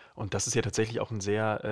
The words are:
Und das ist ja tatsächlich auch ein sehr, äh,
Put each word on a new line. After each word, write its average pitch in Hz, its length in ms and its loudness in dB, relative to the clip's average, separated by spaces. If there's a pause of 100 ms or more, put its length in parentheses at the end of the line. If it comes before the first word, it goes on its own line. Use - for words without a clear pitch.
(140)
Und 104 200 -6
das 98 120 0
ist - 80 0
ja 113 80 4
tatsächlich 110 380 0
auch 107 100 -2
ein 107 100 -4
sehr, 107 440 2
äh, - 80 -2